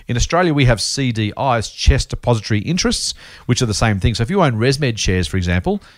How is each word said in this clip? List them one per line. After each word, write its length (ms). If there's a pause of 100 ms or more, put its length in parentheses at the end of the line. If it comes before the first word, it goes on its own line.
In 100
Australia, 340
we 140
have 160
C 300
D 260
Is, 320
CHESS 380
Depository 540
Interests, 520 (320)
which 160
are 60
the 60
same 260
thing. 160
So 80
if 80
you 100
own 120
ResMed 440
shares, 300
for 100
example, 440 (160)